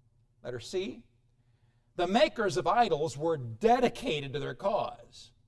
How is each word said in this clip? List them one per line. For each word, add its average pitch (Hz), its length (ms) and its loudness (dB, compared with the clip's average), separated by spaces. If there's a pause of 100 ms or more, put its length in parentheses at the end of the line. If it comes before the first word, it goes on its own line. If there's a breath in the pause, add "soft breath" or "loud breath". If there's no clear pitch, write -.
(440)
Letter 123 160 -10
C, 196 420 -6 (920)
the 175 100 0
makers 202 500 2
of 175 120 0
idols 165 500 2
were 160 200 0
dedicated 151 960 0
to 143 60 -4
their 135 140 -6
cause. - 800 -6 (160)